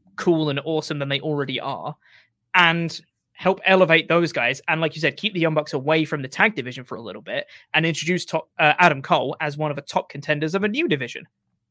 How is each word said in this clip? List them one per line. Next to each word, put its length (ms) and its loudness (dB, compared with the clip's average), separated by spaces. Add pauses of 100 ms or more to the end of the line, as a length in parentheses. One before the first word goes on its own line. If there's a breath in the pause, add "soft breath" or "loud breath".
(180)
cool 320 2
and 160 -2
awesome 340 -4
than 80 -4
they 140 -4
already 400 -4
are, 340 -8 (600)
and 440 4 (380)
help 280 0
elevate 420 6
those 240 2
guys. 360 -2
And 120 0
like 160 -2
you 60 -8
said, 160 0
keep 160 -4
the 80 -4
Young 120 2
Bucks 200 -2
away 320 0
from 160 -6
the 60 -8
tag 280 0
division 300 -10
for 100 -12
a 60 -12
little 200 -14
bit 260 -8 (260 soft breath)
and 120 2
introduce 380 0
top, 260 -6 (100)
uh, 200 6
Adam 220 6
Cole 400 0
as 160 -4
one 140 -2
of 40 -4
the 60 -8
top 280 -4
contenders 460 -2
of 80 0
a 60 0
new 180 -2
division. 400 -4 (440)